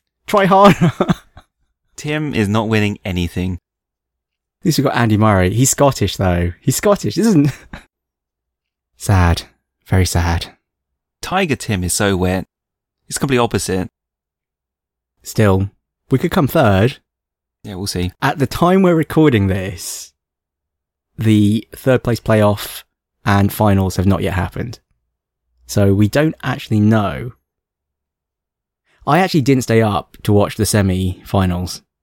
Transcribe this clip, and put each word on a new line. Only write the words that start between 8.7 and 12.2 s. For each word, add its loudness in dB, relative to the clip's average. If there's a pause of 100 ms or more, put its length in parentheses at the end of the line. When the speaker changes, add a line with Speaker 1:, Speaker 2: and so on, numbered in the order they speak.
Speaker 1:
Sad. 0 (440)
Very 0
sad. -4 (640)
Speaker 2:
Tiger -2
Tim -4
is -4
so 0
wet. -2 (640)